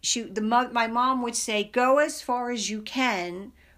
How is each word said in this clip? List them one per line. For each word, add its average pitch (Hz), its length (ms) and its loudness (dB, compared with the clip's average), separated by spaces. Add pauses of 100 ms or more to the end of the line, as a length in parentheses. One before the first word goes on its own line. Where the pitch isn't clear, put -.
she, - 200 -2
the 208 200 -6
mo-, 240 300 2
my 233 160 0
mom 247 360 2
would 233 120 -4
say, 208 300 -2
"Go 254 340 4
as 302 220 0
far 247 300 -2
as 208 180 -4
you 214 120 -6
can, 202 720 -2 (260)